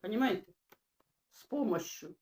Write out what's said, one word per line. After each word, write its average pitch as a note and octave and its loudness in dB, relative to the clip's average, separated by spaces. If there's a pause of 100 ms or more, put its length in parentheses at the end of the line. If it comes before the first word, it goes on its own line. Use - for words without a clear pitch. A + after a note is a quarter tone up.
Понімаєте? G#3+ 0 (760)
З - -20
помощью. F3+ -2